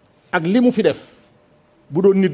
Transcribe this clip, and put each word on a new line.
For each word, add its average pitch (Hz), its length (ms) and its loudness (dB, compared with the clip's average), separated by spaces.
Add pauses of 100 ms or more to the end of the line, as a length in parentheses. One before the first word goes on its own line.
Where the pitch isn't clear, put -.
(300)
ak 175 140 -2
li 196 160 0
mu 247 100 2
fi 220 120 -2
def, - 340 -4 (720)
bu 156 140 -4
doon 196 180 2
nit 185 140 0